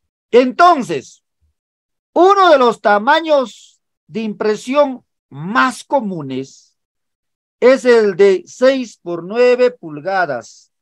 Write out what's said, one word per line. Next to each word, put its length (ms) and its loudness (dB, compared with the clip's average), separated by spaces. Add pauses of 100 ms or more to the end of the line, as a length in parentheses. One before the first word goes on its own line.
(320)
Entonces, 880 0 (880)
uno 380 4
de 80 6
los 220 0
tamaños 1000 -2 (260)
de 140 -10
impresión 840 -4 (240)
más 560 -6
comunes 960 -8 (840)
es 240 2
el 320 2
de 300 2
seis 560 -2
por 200 -10
nueve 480 0
pulgadas. 1120 -8